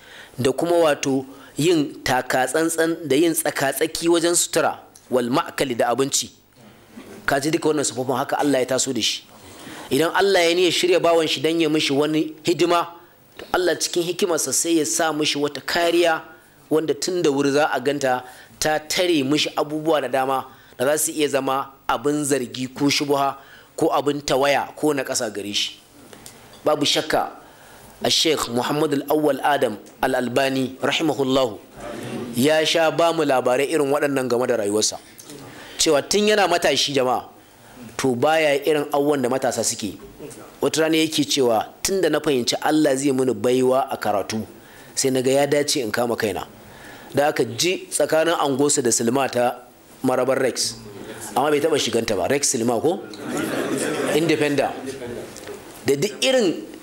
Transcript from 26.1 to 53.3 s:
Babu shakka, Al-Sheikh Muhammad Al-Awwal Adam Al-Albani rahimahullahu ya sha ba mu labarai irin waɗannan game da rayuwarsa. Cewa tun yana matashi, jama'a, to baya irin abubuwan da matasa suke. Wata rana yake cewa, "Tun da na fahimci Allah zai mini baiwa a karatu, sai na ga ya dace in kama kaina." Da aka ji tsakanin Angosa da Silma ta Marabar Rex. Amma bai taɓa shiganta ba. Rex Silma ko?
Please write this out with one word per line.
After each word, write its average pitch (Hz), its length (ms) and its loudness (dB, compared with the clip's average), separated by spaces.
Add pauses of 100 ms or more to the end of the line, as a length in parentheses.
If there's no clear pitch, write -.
Babu 147 200 2
shakka, 147 460 0 (720)
Al-Sheikh 131 460 0
Muhammad 147 440 0
Al-Awwal 143 500 0
Adam 131 340 0 (240)
Al-Albani 131 800 0
rahimahullahu 131 760 0 (760)
ya 151 300 4
sha 160 260 2
ba 165 220 2
mu 160 100 0
labarai 127 480 2
irin 143 180 2
waɗannan 139 380 0
game 123 200 0
da 120 100 2
rayuwarsa. 104 420 -2 (800)
Cewa 147 240 4
tun 208 260 0
yana 208 220 4
matashi, 165 440 0
jama'a, 127 300 0 (720)
to 135 200 0
baya 147 500 2
irin 151 260 2
abubuwan 143 300 2
da 120 80 0
matasa 120 340 0
suke. 107 340 -6 (640)
Wata 139 200 0
rana 160 160 2
yake 156 280 0
cewa, 117 400 2 (160)
"Tun 190 200 0
da 165 80 2
na 151 100 0
fahimci 139 420 0
Allah 151 360 2
zai 139 160 0
mini 127 200 2
baiwa 127 560 2
a 104 80 -6
karatu, 104 480 -2 (500)
sai 135 140 0
na 131 120 2
ga 131 100 2
ya 143 160 4
dace 147 300 0
in 110 140 -2
kama 117 240 0
kaina." 95 300 -2 (680)
Da 143 140 2
aka 151 160 0
ji 117 440 -2
tsakanin 156 480 2
Angosa 143 460 2
da 117 80 2
Silma 123 400 2
ta 120 240 0 (480)
Marabar 127 380 2
Rex. - 340 -2 (600)
Amma 139 140 2
bai 147 100 2
taɓa 156 200 2
shiganta 113 380 0
ba. 92 100 0
Rex 139 260 0
Silma 117 280 0
ko? 175 180 0 (1160)